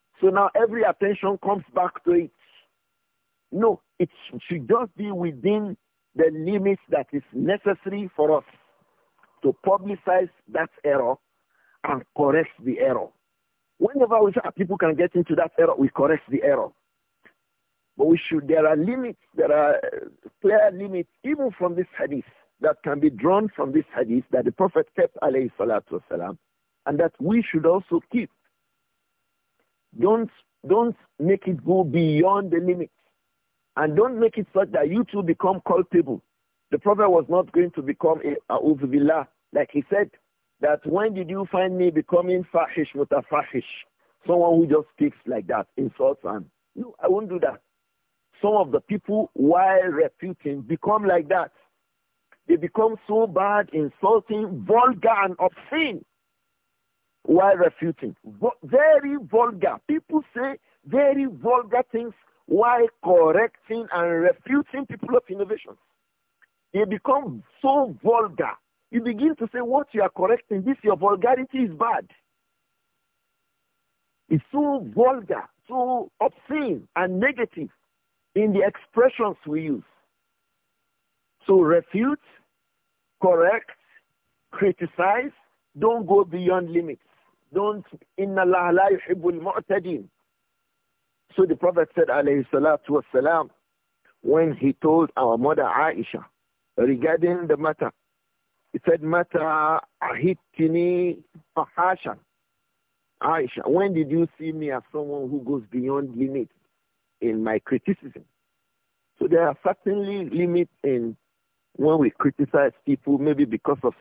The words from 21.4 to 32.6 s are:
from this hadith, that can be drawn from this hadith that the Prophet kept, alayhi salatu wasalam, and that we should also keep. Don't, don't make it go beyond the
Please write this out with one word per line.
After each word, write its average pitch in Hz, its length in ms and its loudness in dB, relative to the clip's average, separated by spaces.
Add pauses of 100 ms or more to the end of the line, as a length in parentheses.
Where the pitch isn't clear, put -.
from 180 240 -4
this 180 120 -2 (120)
hadith, 139 260 -6 (360)
that 151 220 0
can 147 180 -4
be 151 100 2
drawn 180 380 0
from 139 240 -6
this 151 220 0
hadith 120 360 -2
that 127 160 0
the 117 60 0
Prophet 170 420 0
kept, 175 280 0
alayhi 156 360 0
salatu 101 440 -4
wasalam, 87 340 -8 (500)
and 147 140 -2
that 165 200 0
we 208 220 0
should 160 240 -4
also 175 340 0 (120)
keep. 233 180 -4 (1700)
Don't, 214 320 2 (360)
don't 226 300 2 (220)
make 185 300 0
it 170 160 -4
go 185 200 2
beyond 170 640 2
the 170 100 0